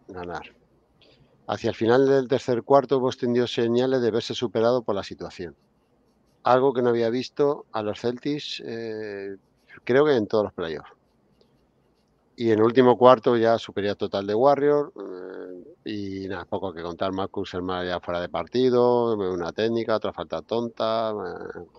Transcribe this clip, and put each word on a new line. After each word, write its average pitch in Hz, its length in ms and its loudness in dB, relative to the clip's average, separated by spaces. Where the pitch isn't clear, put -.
ganar. 90 360 -12
Hacia 110 240 -4
el 101 60 -4
final 123 320 4
del 135 220 2
tercer 120 340 -2
cuarto, 139 380 4
Boston 123 320 -2
dio 123 120 2
señales 123 560 0
de 117 80 2
verse 113 240 -2
superado 117 500 0
por 110 120 -2
la 95 80 -4
situación. 85 500 -12
Algo 127 300 4
que 123 80 -2
no 120 80 2
había 117 200 2
visto 131 640 -2
a 110 100 -4
los 104 160 -6
Celtics, 131 680 -6
eh, 107 680 -10
creo 135 220 4
que 147 100 4
en 107 120 0
todos 107 180 2
los 95 80 -8
playoffs. 80 380 -8
Y 117 140 2
en 107 80 4
el 110 60 6
último 120 320 6
cuarto 123 400 6
ya 113 200 4
superioridad 101 400 -4
total 98 300 -4
de 104 80 -2
Warriors, 143 640 2
eh, 92 680 -14
y 98 400 -8
nada, 92 180 -8
poco 95 280 -6
que 82 80 -12
contar. 87 320 -4
Marcus 95 380 -6
Smart 90 360 -4
ya 87 140 -4
fuera 87 180 -4
de 87 80 -6
partido, 120 880 2
una 90 380 -4
técnica, 113 420 -2
otra 104 160 -2
falta 82 300 -8
tonta, 113 680 -4
eh, 90 480 -10